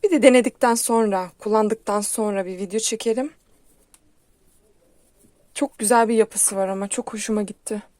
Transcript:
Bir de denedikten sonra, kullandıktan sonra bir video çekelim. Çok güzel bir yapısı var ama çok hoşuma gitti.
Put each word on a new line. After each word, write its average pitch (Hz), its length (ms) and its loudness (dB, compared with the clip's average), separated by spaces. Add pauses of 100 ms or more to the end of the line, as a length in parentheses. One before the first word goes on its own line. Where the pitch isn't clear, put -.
Bir 392 40 2
de 294 100 4
denedikten 247 540 6
sonra, 214 640 0
kullandıktan 214 640 0
sonra 202 440 -4
bir 185 120 -10
video 196 220 -6
çekelim. 226 540 -4 (2250)
Çok - 260 -6
güzel 233 300 2
bir 233 60 0
yapısı 208 400 0
var 190 120 -2
ama 196 200 -6
çok - 260 -8
hoşuma 214 280 -4
gitti. 208 420 -10 (160)